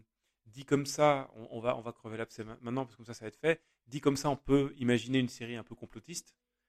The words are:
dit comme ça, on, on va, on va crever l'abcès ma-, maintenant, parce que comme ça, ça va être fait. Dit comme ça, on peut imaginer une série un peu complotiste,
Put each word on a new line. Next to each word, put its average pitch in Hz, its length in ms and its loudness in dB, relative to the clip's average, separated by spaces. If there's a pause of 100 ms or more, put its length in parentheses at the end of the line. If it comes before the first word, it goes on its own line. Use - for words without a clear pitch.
(480)
dit 127 180 -16
comme 143 200 2
ça, 143 500 2
on, 110 160 -14
on 120 100 -8
va, 123 160 0
on 117 40 -10
va 113 120 -8
crever 110 240 -10
l'abcès 113 260 -8
ma-, 110 180 -12
maintenant, 127 220 -4
parce 123 120 -14
que - 20 -20
comme 117 80 -20
ça, 117 80 -12
ça 113 120 -12
va - 20 -8
être - 120 -12
fait. 160 220 2 (260)
Dit - 140 -10
comme 139 160 4
ça, 151 120 -2
on 139 60 0
peut 139 420 2
imaginer 123 420 2
une 123 100 2
série 120 260 -10
un 110 80 -8
peu 113 120 -18
complotiste, - 600 -14 (340)